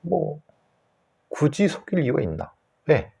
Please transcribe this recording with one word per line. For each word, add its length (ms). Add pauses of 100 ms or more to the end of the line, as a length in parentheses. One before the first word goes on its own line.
뭐 380 (880)
굳이 400
속일 360
이유가 180
있나? 300 (340)
왜? 340